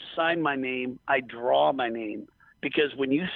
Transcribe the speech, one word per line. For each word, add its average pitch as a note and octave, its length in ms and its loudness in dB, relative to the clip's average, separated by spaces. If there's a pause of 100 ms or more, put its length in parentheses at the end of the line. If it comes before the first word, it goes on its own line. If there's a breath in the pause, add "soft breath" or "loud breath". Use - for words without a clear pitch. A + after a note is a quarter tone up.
(140)
sign E3 260 2
my C#3+ 160 0
name, B2+ 520 -4
I C#3 120 4
draw B2+ 520 2
my B2+ 160 -2
name. G#2+ 400 -6 (320 soft breath)
Because C#3+ 340 0
when C3+ 160 -2
you D#3 140 2 (120)